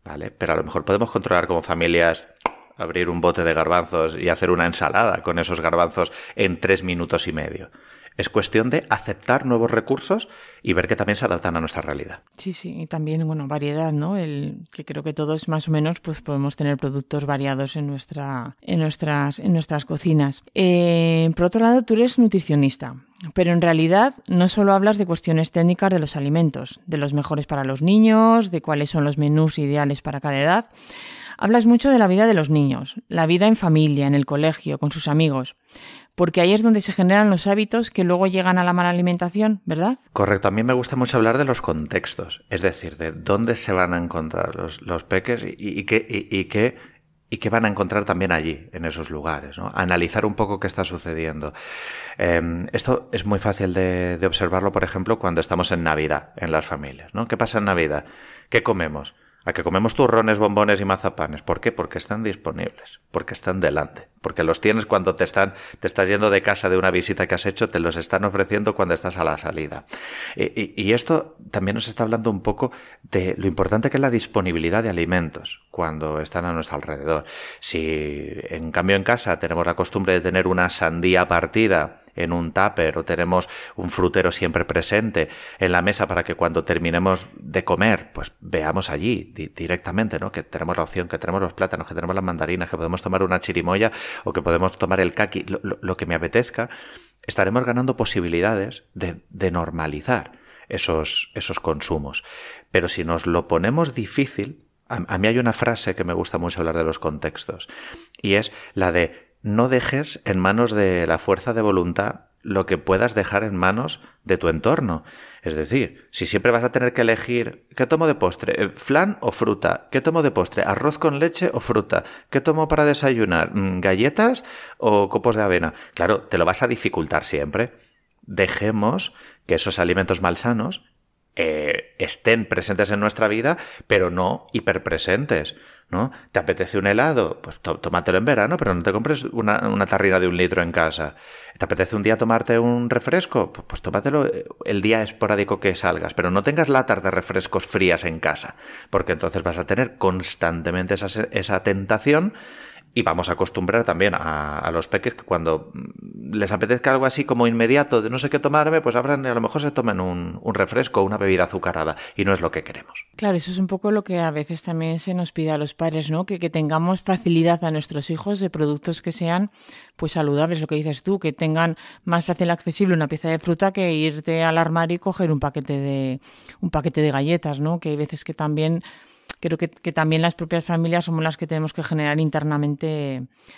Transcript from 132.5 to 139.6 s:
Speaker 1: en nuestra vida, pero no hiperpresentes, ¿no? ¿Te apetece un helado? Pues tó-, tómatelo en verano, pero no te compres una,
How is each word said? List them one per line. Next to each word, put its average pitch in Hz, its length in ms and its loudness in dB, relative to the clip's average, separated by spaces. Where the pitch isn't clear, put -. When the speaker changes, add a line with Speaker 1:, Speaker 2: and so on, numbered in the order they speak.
Speaker 1:
en 101 100 0
nuestra 107 260 2
vida, 120 300 0
pero 90 220 4
no 90 440 -2
hiperpresentes, 92 1000 -2
¿no? 110 220 -2
¿Te 98 80 0
apetece 90 380 -2
un 98 100 0
helado? 113 540 2
Pues - 180 -16
tó-, 80 200 -6
tómatelo 87 400 0
en 110 60 0
verano, 131 300 2
pero 101 180 0
no 87 100 -2
te 95 100 2
compres 127 320 -2
una, 107 420 0